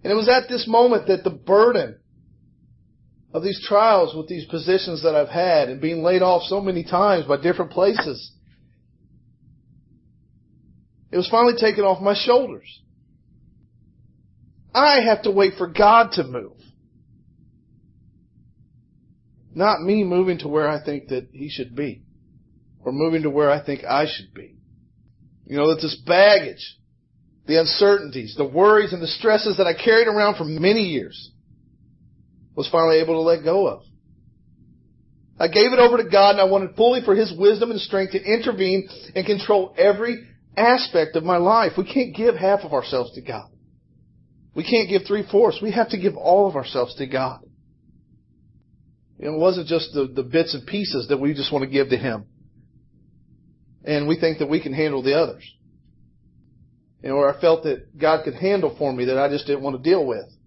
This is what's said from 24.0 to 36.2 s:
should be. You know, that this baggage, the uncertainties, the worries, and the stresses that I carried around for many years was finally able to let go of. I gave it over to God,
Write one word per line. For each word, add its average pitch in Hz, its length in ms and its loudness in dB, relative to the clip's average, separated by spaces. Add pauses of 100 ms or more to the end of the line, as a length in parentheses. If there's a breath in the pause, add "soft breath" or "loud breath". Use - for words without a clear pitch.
should - 260 -12
be. - 260 -20 (880)
You 143 120 -10
know, 147 140 2
that 156 120 -2
this 156 240 -8
baggage, 180 720 2 (680)
the 156 100 2
uncertainties, 156 800 0
the 143 80 -2
worries, 196 480 4
and 175 100 -8
the 160 60 -8
stresses 214 480 0
that 190 100 2
I 165 80 0
carried 226 320 4
around 208 300 0
for 165 80 -6
many 175 380 0
years 139 500 -8 (1200)
was 139 160 -8
finally 165 300 4
able 160 140 -2
to 160 60 -2
let 165 220 2
go 175 240 0
of. 101 160 -6 (1500)
I 170 120 -2
gave 214 240 4
it 247 80 4
over 240 160 6
to 220 120 0
God, 196 240 6